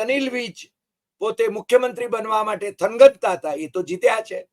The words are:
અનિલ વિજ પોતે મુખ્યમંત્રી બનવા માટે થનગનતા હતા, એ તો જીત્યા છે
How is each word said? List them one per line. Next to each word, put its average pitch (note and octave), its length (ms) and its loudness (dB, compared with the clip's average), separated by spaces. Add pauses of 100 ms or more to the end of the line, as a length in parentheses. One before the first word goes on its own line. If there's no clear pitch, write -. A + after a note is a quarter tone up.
અનિલ C4+ 320 -2
વિજ A#3 240 -8 (600)
પોતે A3 220 -2 (120)
મુખ્યમંત્રી A#3+ 580 0
બનવા A3 360 -2
માટે G3+ 200 -6 (120)
થનગનતા A#3 560 6
હતા, D3+ 260 -8
એ D#3 100 -8
તો F#3 160 -2
જીત્યા F#3 400 0
છે F#3+ 100 -10 (140)